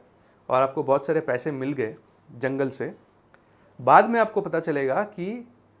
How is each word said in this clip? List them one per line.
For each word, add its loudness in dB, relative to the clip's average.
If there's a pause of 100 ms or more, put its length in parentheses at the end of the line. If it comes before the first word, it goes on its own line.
(500)
और 4
आपको 0
बहुत 2
सारे 0
पैसे -4
मिल -4
गए -4 (340)
जंगल -2
से, -8 (840)
बाद 6
में 0
आपको 0
पता -4
चलेगा -2
कि -10 (340)